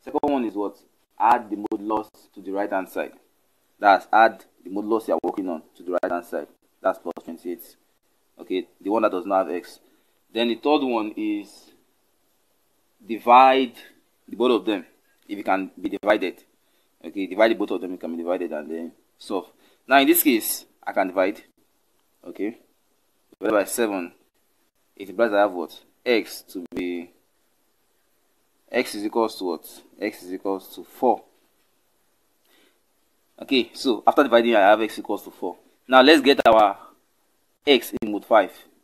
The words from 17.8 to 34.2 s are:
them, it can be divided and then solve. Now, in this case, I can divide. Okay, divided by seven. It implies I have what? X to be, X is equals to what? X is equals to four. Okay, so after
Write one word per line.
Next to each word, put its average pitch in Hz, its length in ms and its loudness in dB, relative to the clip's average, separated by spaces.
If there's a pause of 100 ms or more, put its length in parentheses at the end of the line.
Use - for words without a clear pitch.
them, 92 120 -10
it 90 60 -12
can 85 120 -10
be 85 120 -8
divided 87 280 -4
and 76 180 -10
then 82 220 -10 (260)
solve. - 340 -8 (360)
Now, 135 120 4
in 139 80 4
this 170 160 4
case, 120 420 0 (180)
I 104 100 -8
can 98 140 -2
divide. 95 340 -2 (840)
Okay, 90 320 -8 (840)
divided 107 160 -2
by 101 100 2
seven. 98 480 -6 (840)
It 98 140 -16
implies 104 240 -2
I 101 80 4
have 101 100 2
what? 85 280 -10 (260)
X 117 440 -2
to 90 240 -12
be, 87 380 -8 (1600)
X 123 240 -2
is 104 100 -10
equals 110 320 -2
to 98 80 -12
what? - 360 -8 (180)
X 104 240 -8
is 90 100 -12
equals 95 420 -8
to - 80 -18
four. - 400 -4 (2250)
Okay, 127 320 0
so 113 340 -4
after 135 160 4